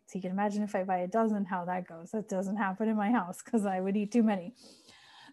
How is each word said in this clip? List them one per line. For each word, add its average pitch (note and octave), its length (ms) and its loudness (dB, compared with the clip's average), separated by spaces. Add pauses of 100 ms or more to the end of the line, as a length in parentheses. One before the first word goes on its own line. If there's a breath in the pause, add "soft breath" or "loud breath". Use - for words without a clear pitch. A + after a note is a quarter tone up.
So - 120 -8
you F3+ 40 -6
can F#3 80 -4
imagine G3+ 320 0
if G3+ 120 -2
I F#3 100 0
buy F#3+ 140 2
a F3+ 100 -2
dozen, G#3+ 360 2
how F3+ 220 -4
that F3+ 220 -4
goes. E3+ 240 -16
That A3 160 -4
doesn't F#3+ 280 -2
happen G#3 320 0
in A3 80 2
my G#3 140 2
house F#3 320 0
'cause G#3 240 0
I F#3+ 140 0
would G3 160 0
eat G#3 160 0
too A#3+ 100 6
many. G3 320 0 (800 soft breath)